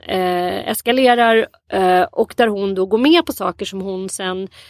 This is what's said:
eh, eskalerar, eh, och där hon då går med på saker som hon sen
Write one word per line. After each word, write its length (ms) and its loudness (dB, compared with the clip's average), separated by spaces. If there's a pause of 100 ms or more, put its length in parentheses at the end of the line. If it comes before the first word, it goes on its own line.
eh, 600 -2
eskalerar, 800 2 (260)
eh, 280 4
och 360 -2
där 100 4
hon 280 -2
då 100 0
går 120 0
med 280 4
på 80 -8
saker 320 -6
som 160 -10
hon 280 -8
sen 380 -6 (220)